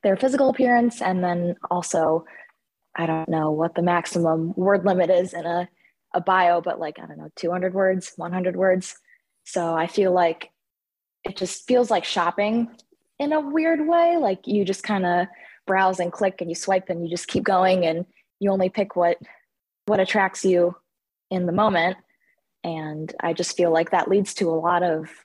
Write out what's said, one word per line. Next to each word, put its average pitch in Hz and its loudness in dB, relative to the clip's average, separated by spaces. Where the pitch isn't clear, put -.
their 190 2
physical 262 2
appearance. 240 2
And 185 0
then 175 -2
also, 165 0
I 170 -4
don't 160 -4
know 156 0
what 165 -2
the 170 -2
maximum 170 0
word 190 2
limit 180 2
is 185 2
in 170 -10
a, 175 -4
a - 0
bio, 175 4
but, 170 -6
like, 156 -10
I - -16
don't 151 -18
know, 156 -16
two 170 -4
hundred 185 -4
words, 190 0
one 175 -8
hundred 185 -4
words. 185 0
So 170 -4
I 165 -2
feel 190 0
like 170 0
it 196 -10
just - -8
feels 247 2
like 190 0
shopping 208 0
in 294 -2
a 311 2
weird 311 0
way. 339 4
Like, 202 -2
you 202 0
just 190 -4
kinda 180 0
browse 190 2
and 175 -2
click 190 -2
and 170 -6
you 170 -6
swipe 190 -2
and 170 -4
you 170 -6
just 170 -8
keep - -2
going 185 4
and 165 -2
you 202 2
only 190 2
pick 202 -2
what, 175 2
what 202 2
attracts 190 0
you 175 4
in 180 -2
the 170 -2
moment. 185 2
And 156 -8
I 165 -2
just 175 -4
feel 175 2
like 165 0
that 175 0
leads 196 0
to 175 0
a - 0
lot 170 0
of 160 -2